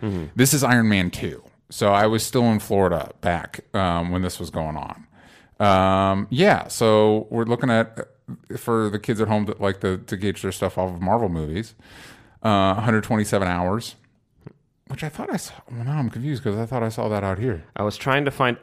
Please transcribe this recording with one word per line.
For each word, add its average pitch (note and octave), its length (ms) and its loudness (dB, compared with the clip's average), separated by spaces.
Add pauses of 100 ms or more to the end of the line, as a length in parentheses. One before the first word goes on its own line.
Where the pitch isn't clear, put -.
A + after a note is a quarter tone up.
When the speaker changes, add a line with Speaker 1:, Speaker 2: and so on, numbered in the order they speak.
Speaker 1:
Mm-hmm. F#2+ 220 -4 (120)
Speaker 2:
This C3 160 4
is C#3 100 2
Iron A#2+ 280 4
Man F#2 200 2
two. C2+ 320 -8 (280)
So G#2 220 2
I G2+ 140 6
was A2 160 2
still B2 220 0
in A2 140 4
Florida F#2 520 0 (120)
back, - 380 -4 (140)
um, F2 360 0
when F2+ 100 -2
this F2+ 180 -6
was E2 120 -10
going D#2+ 260 -6
on. - 300 -12 (600)
Um, F#2+ 640 4
yeah, C#3+ 380 2
so G#2+ 640 4
we're A2+ 140 -2
looking A#2+ 260 0
at, A2+ 280 0
uh, - 580 -14
for A2+ 340 0
the G#2 80 -4
kids A2 220 -2
at G#2+ 80 0
home G#2+ 180 2
that - 140 -6
like G2 200 0
to, F#2 180 0
to - 180 -10
gauge F#2+ 260 -2
their F#2+ 80 -2
stuff F#2+ 280 -4
off F#2 160 0
of E2+ 60 -8
Marvel G#2 280 2
movies, E2 460 -6 (680)
uh, G2 320 4
hundred G#2+ 300 0
twenty-seven G#2 420 0
hours, F2+ 480 -2 (960)
which C3+ 160 -10
I D#3 60 -6
thought - 220 -10
I - 40 -2
saw. - 160 -8 (180)
Well, A#2 140 -8
now C#3+ 140 -2
I'm B2+ 120 0
confused B2 320 -6
'cause G#2 140 -2
I A2+ 100 -4
thought A#2+ 160 -4
I A2+ 60 0
saw A#2 220 -4
that G#2 120 -2
out F#2+ 160 -2
here. G#2 260 -4 (120)
Speaker 1:
I G2 60 -2
was G#2 160 -2
trying C#3 260 0
to C#3 60 0
find B2 320 0